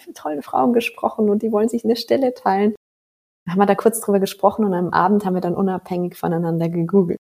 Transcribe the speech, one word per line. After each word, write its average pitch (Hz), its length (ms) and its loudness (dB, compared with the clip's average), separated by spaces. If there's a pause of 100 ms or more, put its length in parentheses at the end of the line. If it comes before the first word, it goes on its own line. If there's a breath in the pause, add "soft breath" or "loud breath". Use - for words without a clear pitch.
(160)
tollen 302 260 -8
Frauen - 320 0
gesprochen 226 560 0
und 214 140 0
die 220 80 -2
wollen 220 180 2
sich 240 160 -4
eine 226 120 0
Stelle 254 360 0
teilen.“ 202 400 0 (720)
Haben 175 120 0
wir 202 60 4
da 202 100 4
kurz 220 260 0
drüber 202 180 0
gesprochen 196 460 0
und 190 80 0
am 175 160 0
Abend 190 360 2
haben 185 100 -2
wir 180 60 -2
dann 175 140 -2
unabhängig 180 600 -4
voneinander 165 540 -2
gegoogelt. 170 560 0